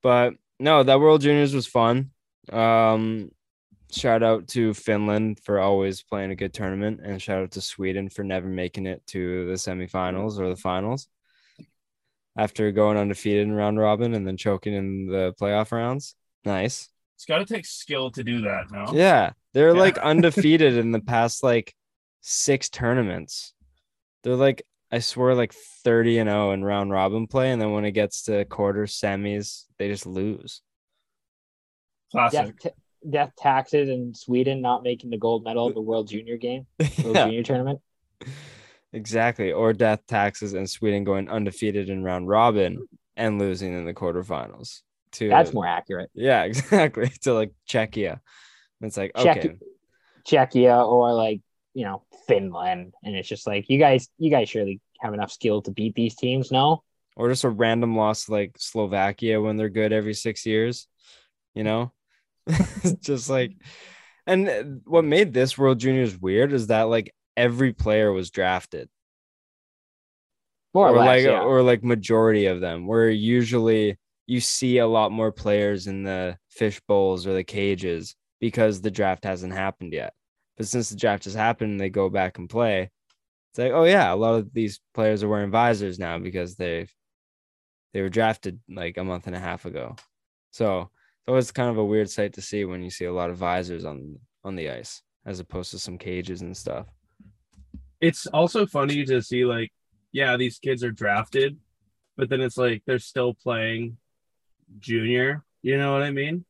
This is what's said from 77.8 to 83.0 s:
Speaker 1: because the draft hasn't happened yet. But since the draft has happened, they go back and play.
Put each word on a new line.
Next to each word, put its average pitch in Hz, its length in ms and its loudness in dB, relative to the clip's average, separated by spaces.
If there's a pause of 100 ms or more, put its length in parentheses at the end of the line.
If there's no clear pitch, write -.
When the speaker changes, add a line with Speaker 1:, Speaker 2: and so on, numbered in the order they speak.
Speaker 1:
because 110 400 0
the 104 100 -2
draft 95 340 -2
hasn't 92 280 -6
happened 95 400 -6
yet. 69 220 -8 (420)
But 107 120 -6
since 120 220 -4
the 104 60 -14
draft 101 280 0
has 98 100 -10
happened, 107 460 -2
they 95 100 -4
go 98 180 0
back 92 300 -2
and 87 100 -14
play. 107 420 -2 (600)